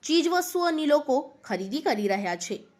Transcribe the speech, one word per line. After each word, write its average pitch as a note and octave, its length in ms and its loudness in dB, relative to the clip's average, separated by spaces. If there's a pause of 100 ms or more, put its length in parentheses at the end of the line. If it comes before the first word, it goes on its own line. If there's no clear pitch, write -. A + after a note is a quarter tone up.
ચીજવસ્તુઓની E4+ 880 2
લોકો D4 220 2 (320)
ખરીદી G3 380 -4
કરી G#3 280 0
રહ્યા F3+ 320 -2
છે. - 120 -8 (220)